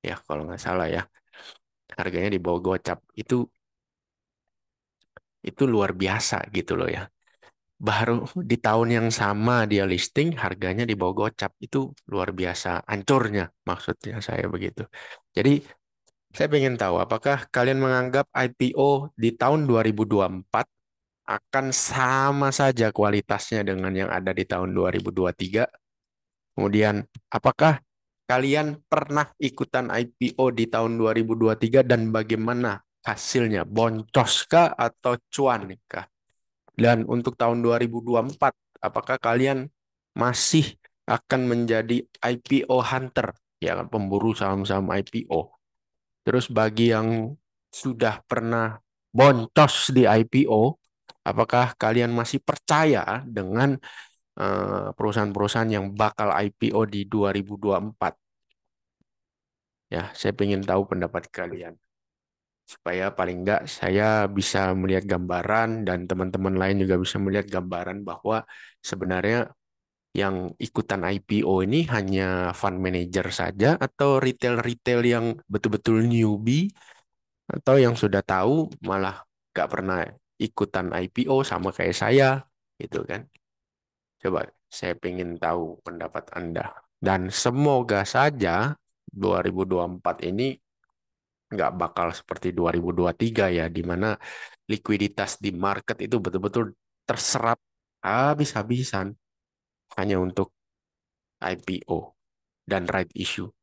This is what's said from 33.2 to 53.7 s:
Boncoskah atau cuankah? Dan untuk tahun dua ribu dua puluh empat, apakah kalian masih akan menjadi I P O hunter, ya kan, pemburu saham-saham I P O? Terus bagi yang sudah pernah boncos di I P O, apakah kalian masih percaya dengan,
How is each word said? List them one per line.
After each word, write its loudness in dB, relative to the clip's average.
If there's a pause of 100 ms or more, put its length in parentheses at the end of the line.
Boncoskah 2
atau 0 (160)
cuankah? -2 (720)
Dan 6
untuk -2
tahun 2
dua 4
ribu -2
dua 2
puluh -8
empat, 2 (260)
apakah -2
kalian 0 (480)
masih 2 (320)
akan 0
menjadi 0 (160)
I 0
P 2
O 4
hunter, -2 (240)
ya -2
kan, -8
pemburu 0
saham-saham -2
I 0
P -6
O? -4 (680)
Terus 0
bagi 2
yang -2 (320)
sudah -2
pernah -2 (320)
boncos 6
di 8
I 6
P 2
O, 4 (500)
apakah 2
kalian 2
masih -2
percaya 0
dengan, 0 (640)